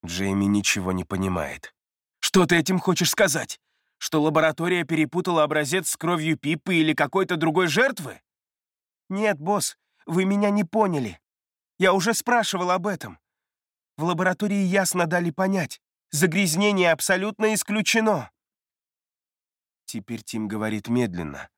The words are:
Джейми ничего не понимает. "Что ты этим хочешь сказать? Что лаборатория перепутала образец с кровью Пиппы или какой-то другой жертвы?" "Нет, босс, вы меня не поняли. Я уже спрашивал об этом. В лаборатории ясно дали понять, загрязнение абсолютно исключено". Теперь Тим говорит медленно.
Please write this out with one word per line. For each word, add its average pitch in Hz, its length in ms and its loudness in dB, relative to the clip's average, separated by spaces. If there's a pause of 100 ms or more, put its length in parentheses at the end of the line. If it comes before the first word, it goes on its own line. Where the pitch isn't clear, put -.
Джейми 98 400 -2
ничего 101 460 0
не 92 140 -2
понимает. 90 680 -4 (460)
"Что - 260 4
ты 170 120 2
этим 180 220 0
хочешь 175 320 0
сказать? 151 500 0 (360)
Что - 240 -2
лаборатория 160 640 2
перепутала 160 600 0
образец 151 460 0
с - 80 -6
кровью 160 400 -2
Пиппы 165 380 -2
или 156 180 2
какой-то 180 440 0
другой 165 300 2
жертвы?" 160 540 -2 (880)
"Нет, 196 300 0
босс, 190 380 -2 (280)
вы 180 200 0
меня 202 240 2
не 202 160 2
поняли. 156 560 0 (560)
Я 185 160 4
уже 196 200 2
спрашивал 202 580 0
об 180 160 0
этом. 151 320 -8 (800)
В 151 60 -4
лаборатории 185 600 0
ясно 180 420 2
дали 170 260 0
понять, 190 500 -2 (300)
загрязнение 180 800 2
абсолютно 208 640 0
исключено". 214 760 0 (1500)
Теперь 113 380 -10
Тим 110 240 -6
говорит 107 400 -4
медленно. 87 720 -2